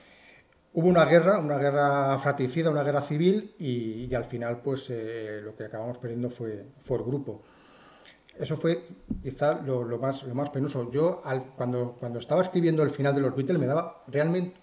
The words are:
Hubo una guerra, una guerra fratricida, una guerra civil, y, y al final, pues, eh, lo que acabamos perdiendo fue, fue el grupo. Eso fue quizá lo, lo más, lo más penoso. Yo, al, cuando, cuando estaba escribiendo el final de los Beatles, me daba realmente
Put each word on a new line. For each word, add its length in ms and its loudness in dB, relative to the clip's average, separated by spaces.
Hubo 160 4
una 160 8
guerra, 360 6
una 180 0
guerra 600 2
fratricida, 520 0
una 140 0
guerra 180 2
civil, 560 2
y, 460 -4
y 100 -4
al 100 0
final, 380 -6
pues, 280 -4
eh, 520 -8
lo 140 -12
que 80 -10
acabamos 340 -8
perdiendo 320 -6
fue, 340 -8
fue 180 -2
el 60 -4
grupo. 380 -6
Eso 180 -6
fue 300 -2
quizá 420 0
lo, 200 -2
lo 160 -4
más, 240 -4
lo 120 -10
más 160 -2
penoso. 420 -4
Yo, 320 0
al, 220 -4
cuando, 420 -2
cuando 220 -6
estaba 200 0
escribiendo 440 2
el 60 2
final 240 2
de 60 2
los 140 2
Beatles, 240 0
me 80 2
daba 400 -2
realmente 560 0